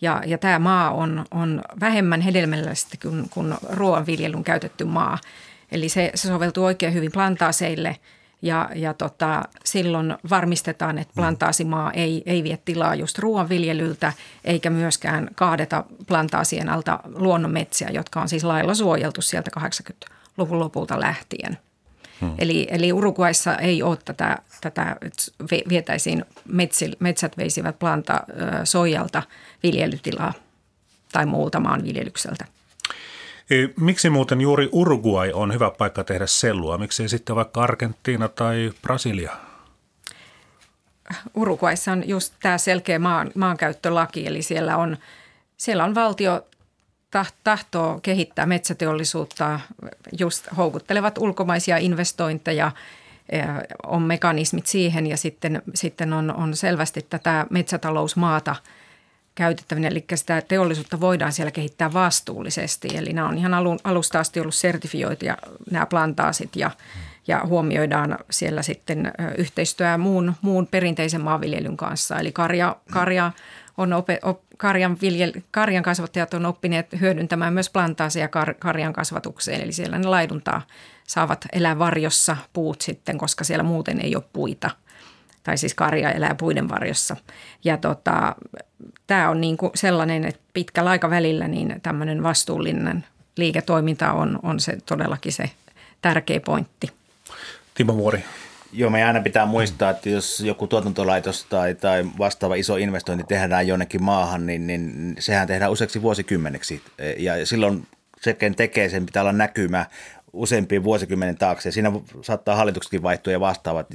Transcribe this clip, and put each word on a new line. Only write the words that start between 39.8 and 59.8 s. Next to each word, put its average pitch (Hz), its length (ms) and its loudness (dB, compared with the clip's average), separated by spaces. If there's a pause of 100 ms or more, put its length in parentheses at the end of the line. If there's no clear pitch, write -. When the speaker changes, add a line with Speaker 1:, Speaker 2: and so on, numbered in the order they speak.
Speaker 1:
Uruguayssa 185 560 0
on 185 160 0
just 190 340 -2
tää 180 160 2
selkeä 180 420 2
maan-, 170 360 2
maankäyttölaki, 165 920 0
eli 156 140 -4
siellä 160 360 0
on, 165 200 0 (600)
siellä 190 260 0
on 202 120 2
valtio 208 520 2 (640)
taht-, 190 320 -2
tahtoo 175 600 0
kehittää 185 420 0
metsäteollisuutta, 156 1120 -2 (600)
just 175 280 -2 (100)
houkuttelevat 196 600 0
ulkomaisia 185 600 2
investointeja, 160 920 0 (580)
e, 156 100 -2 (460)
on 170 160 0
mekanismit 165 640 2
siihen 165 420 2
ja 151 100 -4
sitten, 156 440 -4 (120)
sitten 160 400 -4
on, 156 220 0
on 156 200 0
selvästi 156 540 -2
tätä 160 400 0
metsätalousmaata 156 1080 0 (800)
käytettävänä, 160 520 0